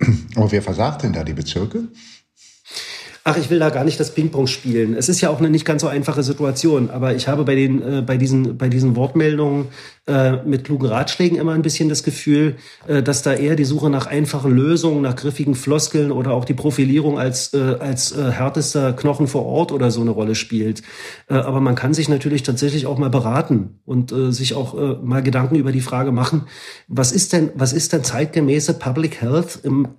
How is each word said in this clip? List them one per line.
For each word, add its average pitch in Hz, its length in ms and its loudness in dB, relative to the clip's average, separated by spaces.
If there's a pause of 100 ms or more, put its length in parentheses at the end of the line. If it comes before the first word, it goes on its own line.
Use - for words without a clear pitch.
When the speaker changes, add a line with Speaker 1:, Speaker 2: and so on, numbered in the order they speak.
(340)
Speaker 1:
Aber 113 160 2
wer 202 120 2
versagt 127 420 -2
denn 104 80 0
da, 82 100 -2
die 78 120 -6
Bezirke? 101 500 -4 (1400)
Speaker 2:
Ach, 156 120 0
ich 151 140 -2
will 165 100 2
da 156 100 2
gar 131 140 -2
nicht - 160 0
das - 140 -4
Ping-Pong 143 340 0
spielen. 117 480 -2
Es - 120 -2
ist 180 120 0
ja 170 100 2
auch 151 80 -2
eine 160 100 4
nicht 156 160 2
ganz 156 180 0
so 170 40 0
einfache 143 380 -2
Situation, 139 680 0
aber 131 240 0
ich 127 140 -4
habe 143 160 0
bei 139 100 2
den, 135 260 2
äh, 135 240 -4
bei 127 120 -2
diesen, 131 420 2
bei 131 100 0
diesen 127 280 2
Wortmeldungen, 143 720 2 (400)
äh, 131 340 2
mit 135 220 0
klugen 131 240 0
Ratschlägen 165 500 0
immer 160 140 0
ein 160 100 2
bisschen 156 260 0
das 147 140 -2
Gefühl, 147 540 2 (320)
äh, 143 120 2
dass 127 220 0
da 143 100 2
eher 143 220 2
die 151 100 2
Suche 143 260 0
nach 135 160 0
einfachen 143 440 0
Lösungen, 147 520 4
nach 127 120 0
griffigen 143 400 -2
Floskeln 147 560 0
oder 127 220 0
auch 123 120 0
die 135 100 0
Profilierung 143 600 2
als, 127 380 -2
äh, 131 240 2
als, 135 320 -4
äh, 135 220 -2
härtester 135 600 0
Knochen 143 360 0
vor 127 180 -2
Ort 170 240 0
oder 127 220 2
so 117 80 -2
eine 117 100 2
Rolle 107 240 0
spielt. 107 480 -2 (460)
Äh, 139 60 0
aber 135 260 2
man 127 160 2
kann 139 180 0
sich 156 140 -2
natürlich 143 340 0
tatsächlich 139 440 -2
auch 139 120 -4
mal 135 120 0
beraten 120 760 0
und, 127 260 -2
äh, 127 220 0
sich 127 220 -2
auch, 131 220 -6
äh, 139 240 -2
mal 127 220 0
Gedanken 127 320 2
über 135 160 2
die 131 100 0
Frage 131 300 -2
machen, 127 380 0 (400)
was 127 240 0
ist - 200 0
denn, 160 220 2
was 131 180 0
ist 160 200 -2
denn 156 100 2
zeitgemäße 151 720 0
Public 151 460 -4
Health 151 420 0
im, 135 240 2 (120)